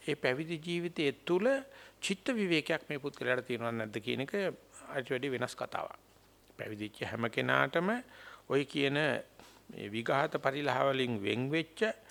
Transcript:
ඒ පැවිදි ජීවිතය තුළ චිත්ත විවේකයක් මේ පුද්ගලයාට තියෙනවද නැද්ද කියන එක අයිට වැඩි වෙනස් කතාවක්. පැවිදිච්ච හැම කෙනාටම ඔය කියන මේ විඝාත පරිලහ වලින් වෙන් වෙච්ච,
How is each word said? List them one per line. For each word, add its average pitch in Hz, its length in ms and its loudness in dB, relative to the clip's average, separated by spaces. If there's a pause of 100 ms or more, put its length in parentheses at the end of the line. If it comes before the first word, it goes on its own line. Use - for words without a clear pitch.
ඒ 151 120 0
පැවිදි 151 440 0
ජීවිතය 170 460 -2 (160)
තුළ 185 280 2 (480)
චිත්ත - 320 -4
විවේකයක් 170 560 2
මේ 147 140 -4
පුද්ගලයාට 127 480 0
තියෙනවද 117 280 -2
නැද්ද 110 240 -4
කියන 120 220 -2
එක 139 140 -4 (520)
අයිට 135 240 -6
වැඩි 135 200 -2
වෙනස් 123 240 -2
කතාවක්. - 440 -6 (560)
පැවිදිච්ච 107 480 -8
හැම 113 260 -2
කෙනාටම 135 600 2 (560)
ඔය 139 200 2
කියන 139 340 2 (680)
මේ - 240 -10
විඝාත 135 480 0
පරිලහ 135 460 0
වලින් 131 360 2
වෙන් 104 300 0
වෙච්ච, 160 320 -2 (300)